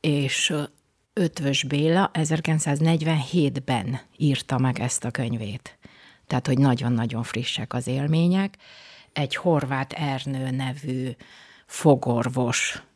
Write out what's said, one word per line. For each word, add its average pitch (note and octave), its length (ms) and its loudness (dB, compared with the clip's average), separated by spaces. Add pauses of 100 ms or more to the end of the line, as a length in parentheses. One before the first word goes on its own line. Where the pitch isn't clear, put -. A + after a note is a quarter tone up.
És, C#3+ 500 0
ö, D3+ 120 -2 (500)
Ötvös D3 520 0
Béla D#3 480 2
ezerkilencszáznegyvenhétben D#3 1900 0 (180)
írta C3+ 420 0
meg B2+ 220 2
ezt - 240 -4
a B2 60 -2
könyvét. A2+ 680 -6 (480)
Tehát, - 200 -2
hogy B2+ 120 2
nagyon-nagyon A#2+ 640 2
frissek - 520 -6
az A#2+ 120 -4
élmények. E3 680 2 (580)
Egy C#3 240 -4
Horváth C3+ 680 0
Ernő C3+ 480 -4
nevű C3 600 -4 (560)
fogorvos B2 1160 2 (140)